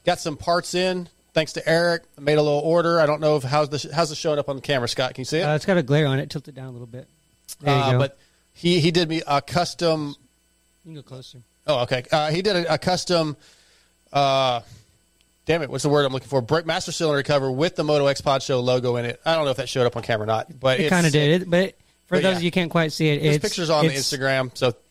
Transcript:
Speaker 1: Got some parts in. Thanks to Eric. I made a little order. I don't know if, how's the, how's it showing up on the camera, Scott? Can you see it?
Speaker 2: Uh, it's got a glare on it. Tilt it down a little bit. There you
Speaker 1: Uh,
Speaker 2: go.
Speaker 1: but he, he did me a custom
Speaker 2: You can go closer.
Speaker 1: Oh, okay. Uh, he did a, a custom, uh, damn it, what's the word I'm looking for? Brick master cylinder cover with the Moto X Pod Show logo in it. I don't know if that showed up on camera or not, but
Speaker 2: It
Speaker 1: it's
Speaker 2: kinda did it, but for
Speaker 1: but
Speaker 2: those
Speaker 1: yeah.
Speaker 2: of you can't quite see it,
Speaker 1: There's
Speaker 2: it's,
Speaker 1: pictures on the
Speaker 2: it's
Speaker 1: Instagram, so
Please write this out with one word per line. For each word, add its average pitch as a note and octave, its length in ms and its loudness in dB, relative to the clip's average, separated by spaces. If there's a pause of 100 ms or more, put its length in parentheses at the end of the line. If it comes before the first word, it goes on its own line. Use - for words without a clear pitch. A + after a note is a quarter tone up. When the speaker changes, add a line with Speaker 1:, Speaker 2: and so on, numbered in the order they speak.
Speaker 1:
Got F3 160 0
some D#3 160 -6
parts E3+ 380 -2
in. F3+ 340 -2 (260)
Thanks D#3+ 200 0
to - 140 -6
Eric. E3 360 2 (120)
I - 40 -20
made D3 180 2
a D3+ 40 4
little D3 180 2
order. E3+ 400 2
I D#3 60 4
don't D3 140 0
know D3+ 140 4
if, D3 80 0
how's C#3+ 280 0
the, D3+ 220 -6
how's D#3 200 0
it C#3+ 40 -10
showing D3+ 220 -2
up C#3 100 -4
on D3 60 -4
the C3 80 -12
camera, C3 240 -2
Scott? C3 280 -4
Can C3+ 80 -10
you A#2+ 40 -10
see D#3 120 -2
it? E3+ 40 0
Speaker 2:
Uh, D3+ 140 0
it's C#3+ 100 -4
got F#3 120 2
a E3+ 40 0
glare C#3+ 240 2
on C3+ 140 0
it. D3 100 -8
Tilt - 160 -10
it D3 80 -20
down C3 140 -14
a - 20 -14
little B2 160 -14
bit. B2 220 -18 (520)
There C#3+ 140 0
you C#3+ 80 2
Speaker 1:
Uh, C3+ 100 2
Speaker 2:
go. B2 60 4
Speaker 1:
but C#3 200 0 (340)
he, F3 260 2
he E3 140 2
did E3+ 160 2
me D#3+ 180 -4
a C#3+ 160 0
custom D#3 720 -2 (680)
Speaker 2:
You E3 80 -20
can - 20 -18
go C#3+ 80 -16
closer. C3 360 -20 (280)
Speaker 1:
Oh, C#3 140 0
okay. B2 320 -2
Uh, D#3 180 0
he E3 100 0
did G3+ 140 0
a, E3 200 0
a D3 40 -2
custom, E3+ 580 0 (760)
uh, C3+ 480 2 (840)
damn D#3+ 180 0
it, B2+ 80 -8
what's C3+ 120 -6
the D3+ 60 0
word C#3+ 160 4
I'm C3 80 -2
looking C3+ 160 -8
for? C3+ 120 2
Brick D#3 260 0
master E3 260 -4
cylinder D3+ 320 0
cover C3+ 260 2
with D3 240 0
the E3+ 80 -4
Moto D3 240 2
X C#3 140 0
Pod C3+ 240 0
Show C3 160 0
logo B2 360 0
in A#2+ 80 -4
it. A#2+ 200 -8
I D#3+ 100 2
don't D#3+ 100 0
know C#3 60 0
if C3 80 -2
that B2+ 100 -6
showed B2+ 180 0
up B2 100 -2
on A#2 60 -6
camera G#2+ 220 -2
or - 20 -6
not, A2 340 -4
but C3 180 2
Speaker 2:
It D3+ 60 0
Speaker 1:
it's D3+ 100 2
Speaker 2:
kinda E3+ 160 4
did D3+ 320 2
it, F3+ 80 -8
but F3+ 240 0 (320)
for F3+ 100 -2
Speaker 1:
but D3+ 60 2
Speaker 2:
those F#3+ 100 2
Speaker 1:
yeah. F3+ 60 0
Speaker 2:
of E3+ 60 -4
you F3 60 0
can't E3+ 200 -2
quite D#3+ 220 0
see D#3 160 0
it, D3 140 0
Speaker 1:
There's D3+ 140 2
Speaker 2:
it's, D3 80 -2
Speaker 1:
pictures D#3+ 260 -2
on D3+ 160 4
the D#3 80 0
Speaker 2:
it's C3+ 180 -2
Speaker 1:
Instagram, C3 440 -2
so B2+ 160 2 (180)